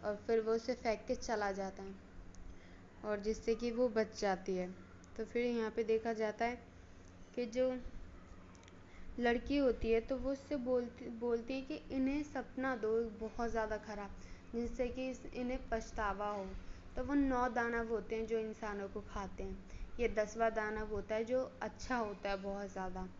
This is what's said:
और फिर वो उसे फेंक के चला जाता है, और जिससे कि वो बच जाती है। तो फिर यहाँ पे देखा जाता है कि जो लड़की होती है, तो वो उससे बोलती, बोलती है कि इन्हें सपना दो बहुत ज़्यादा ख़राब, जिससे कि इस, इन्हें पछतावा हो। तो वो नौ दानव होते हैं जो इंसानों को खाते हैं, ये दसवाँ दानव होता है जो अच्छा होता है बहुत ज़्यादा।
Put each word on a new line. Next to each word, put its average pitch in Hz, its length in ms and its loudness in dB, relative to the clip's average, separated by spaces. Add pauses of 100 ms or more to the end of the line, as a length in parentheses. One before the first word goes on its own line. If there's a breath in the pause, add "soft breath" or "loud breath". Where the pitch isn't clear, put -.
और 208 100 2
फिर 226 240 4
वो 220 140 2
उसे 226 200 2
फेंक 226 340 0
के 254 80 2
चला 214 360 0
जाता 196 320 -4
है, 196 120 -8 (1080 loud breath)
और 208 140 2
जिससे 220 360 2
कि 240 160 0
वो 240 180 6
बच 220 320 2
जाती 190 340 2
है। 180 200 0 (420)
तो 220 80 -2
फिर 240 200 2
यहाँ 233 260 4
पे 226 120 2
देखा 220 300 4
जाता 220 320 2
है 240 180 -2 (720)
कि 247 100 0
जो 254 320 2 (1400 loud breath)
लड़की 240 380 4
होती 233 340 6
है, 226 100 6
तो 262 160 0
वो 254 140 0
उससे 277 240 -2
बोलती, 247 540 0
बोलती 233 440 0
है 269 80 0
कि 294 200 -6 (100)
इन्हें 269 320 4
सपना 262 520 -2
दो 220 260 2 (260)
बहुत 233 240 0
ज़्यादा 220 260 0
ख़राब, 202 320 -6 (460 loud breath)
जिससे 240 320 0
कि 254 220 -2
इस, 240 240 -6
इन्हें 247 260 -2 (100)
पछतावा 208 580 0
हो। 202 200 -2 (480 loud breath)
तो 254 80 0
वो 262 100 0
नौ 262 360 6
दानव 233 400 2
होते 220 260 0
हैं 220 120 0
जो 226 100 2
इंसानों 214 500 -2
को 202 140 -6
खाते 196 420 -6
हैं, 190 200 -6 (360 loud breath)
ये 240 80 4
दसवाँ 214 440 4
दानव 214 360 0
होता 208 280 -2
है 226 100 2
जो 254 260 2 (100)
अच्छा - 360 -2
होता 208 320 -2
है 196 80 2
बहुत 196 340 -4
ज़्यादा। 185 360 -4 (120)